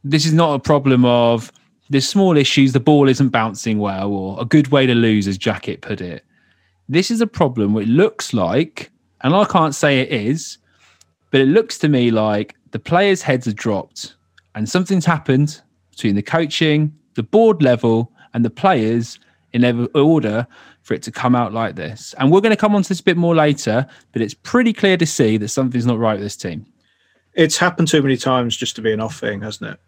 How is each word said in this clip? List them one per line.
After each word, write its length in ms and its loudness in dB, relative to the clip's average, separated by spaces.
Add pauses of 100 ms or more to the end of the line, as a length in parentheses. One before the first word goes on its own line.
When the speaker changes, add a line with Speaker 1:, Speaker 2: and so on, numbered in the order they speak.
Speaker 1:
This 220 0
is 80 0
not 200 2
a 60 -2
problem 460 2
of 460 2 (380)
there's 180 0
small 300 2
issues, 360 2
the 60 2
ball 300 4
isn't 200 2
bouncing 500 -2
well, 320 -4
or 300 -6
a 40 -6
good 240 2
way 160 4
to 80 2
lose, 340 2
as 100 -4
Jackett 440 -6
put 200 -10
it. 220 -14 (680)
This 200 0
is 120 -2
a 60 0
problem 460 0
which 140 -2
looks 460 0
like, 580 -2 (300)
and 120 0
I 120 2
can't 280 0
say 280 0
it 80 -6
is, 480 -6 (760)
but 100 4
it 60 4
looks 320 0
to 100 0
me 220 2
like 440 -2 (160)
the 80 -8
players' 420 0
heads 240 -2
have 100 -4
dropped 600 -8 (380)
and 160 -6
something's 360 0
happened 560 0 (280)
between 260 -4
the 60 -2
coaching, 720 0 (220)
the 80 -4
board 380 2
level, 500 2 (220)
and 120 0
the 40 -2
players 680 -2 (340)
in 100 2
ev-, 320 0
order 500 2 (360)
for 120 -6
it 80 -6
to 100 -14
come 240 0
out 160 -2
like 240 -6
this. 440 -12
And 120 2
we're 100 6
gonna 140 2
come 200 0
on 80 2
to 60 -6
this 100 -4
a 40 -20
bit 140 2
more 180 2
later, 520 0 (240)
but 100 -6
it's 120 -4
pretty 380 0
clear 260 2
to 80 0
see 320 0
that 100 -4
something's 380 -2
not 120 0
right 160 0
with 100 -6
this 140 -10
team. 280 -12 (680)
Speaker 2:
It's 240 2
happened 300 0
too 140 2
many 160 0
times 380 -2
just 200 -8
to 60 -14
be 120 -2
an 80 -4
off 180 -10
thing, 220 -8
hasn't 300 -12
it? 160 -20